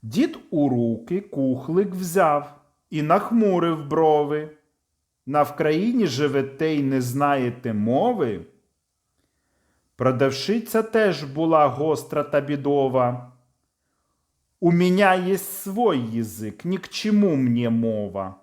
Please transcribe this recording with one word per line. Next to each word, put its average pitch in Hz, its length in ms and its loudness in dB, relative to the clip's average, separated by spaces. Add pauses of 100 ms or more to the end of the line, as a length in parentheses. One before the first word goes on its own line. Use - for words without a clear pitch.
Дід 156 360 -2 (120)
у 147 180 2
руки 120 520 -2
кухлик 160 720 -2
взяв 170 680 0 (300)
і 151 120 -4
нахмурив 175 840 2
брови. 151 640 2 (760)
«На 147 160 2
Вкраїні 180 640 0
живете 135 680 -2
й 147 80 0
не 135 180 0
знаєте 123 720 -2
мови?» 127 760 0 (1500)
Продавщиця 139 840 0
теж 208 420 0
була 156 420 2
гостра 147 560 -2
та 143 180 0
бідова. 135 920 0 (1300)
«У 170 120 4
меня 180 580 2
есть 190 320 -4
свой 196 360 0
язык, 110 680 -6
ни 185 100 -4
к 180 120 -12
чему 208 480 0
мне 120 340 0
мова». 104 720 -2